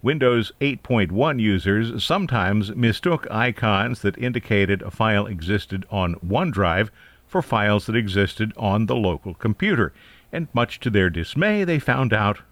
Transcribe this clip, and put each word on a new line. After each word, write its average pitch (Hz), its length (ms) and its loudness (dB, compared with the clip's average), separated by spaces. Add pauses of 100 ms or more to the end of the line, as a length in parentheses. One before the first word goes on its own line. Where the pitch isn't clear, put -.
Windows 123 500 2 (100)
eight 139 200 -2
point 104 300 0
one 135 260 0
users 107 680 0
sometimes 107 720 0
mistook 123 540 0
icons 110 720 0
that 101 160 -2
indicated 104 640 0
a - 80 -10
file 104 380 0
existed 95 640 -4
on 90 240 0 (100)
OneDrive 101 640 0 (380)
for 185 160 -2
files 104 420 2
that 117 100 -2
existed 104 640 0
on 107 300 0
the 127 80 0
local 92 400 -2
computer, 117 580 0 (380)
and 160 220 -6
much 117 260 -2
to - 100 -2
their 98 220 4
dismay, 185 520 0
they 170 140 0
found 127 360 0
out 104 260 2 (120)